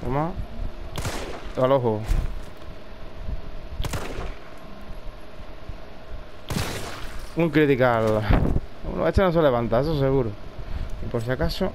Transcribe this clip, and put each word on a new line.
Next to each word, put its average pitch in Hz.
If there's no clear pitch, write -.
Toma. 147
Al 127
ojo. 120
Un 165
critical. 120
Bueno, -
este 170
no 185
se 165
levanta, 120
eso 151
seguro. 135
Y 107
por 113
si 123
acaso 165